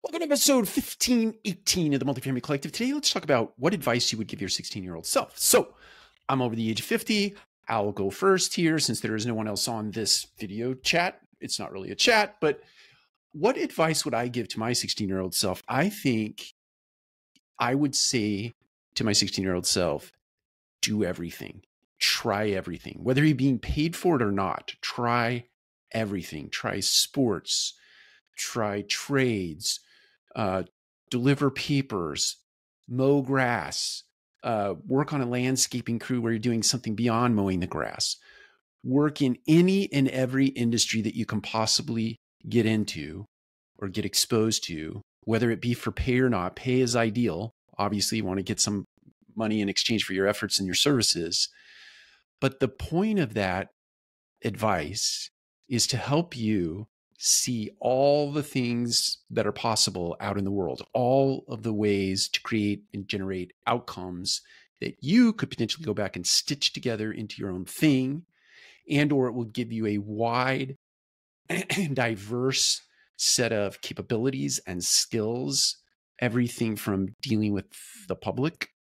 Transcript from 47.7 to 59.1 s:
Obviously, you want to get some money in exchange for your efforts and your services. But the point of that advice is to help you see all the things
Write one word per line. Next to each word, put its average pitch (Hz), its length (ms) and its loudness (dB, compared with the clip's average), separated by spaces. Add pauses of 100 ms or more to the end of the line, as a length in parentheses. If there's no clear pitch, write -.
Obviously, 101 400 0
you 107 80 -2
want 95 140 0
to 95 40 -4
get 101 160 -4
some 101 240 0 (540)
money 110 240 0
in 98 80 0
exchange 104 340 0
for - 80 -6
your 95 160 2
efforts 104 320 0
and 98 60 -2
your 90 100 -2
services. 101 720 2 (960)
But 135 180 0
the 135 80 4
point 202 520 0
of 110 160 0
that 98 340 0 (720)
advice 101 840 -2 (400)
is 120 180 2
to - 100 -2
help 156 380 0
you 104 520 0 (300)
see - 600 0
all 143 540 4
the 147 100 -2
things 120 760 0 (100)